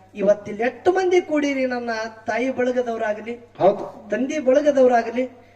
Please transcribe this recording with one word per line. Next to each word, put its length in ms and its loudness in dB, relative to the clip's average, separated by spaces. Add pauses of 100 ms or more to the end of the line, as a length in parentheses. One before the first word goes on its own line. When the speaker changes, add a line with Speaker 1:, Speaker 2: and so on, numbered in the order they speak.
(140)
Speaker 1:
ಇವತ್ತಿಲ್ಲಿ 480 0
ಎಷ್ಟು 300 0
ಮಂದಿ 280 4
ಕೂಡಿರಿ, 460 -2
ನನ್ನ 240 -4 (360)
ತಾಯಿ 240 -2
ಬಳಗದವರಾಗ್ಲಿ, 840 -4 (240)
Speaker 2:
ಹೌದು. 260 2 (260)
Speaker 1:
ತಂದಿ 280 -2
ಬಳಗದವರಾಗ್ಲಿ, 880 2 (320)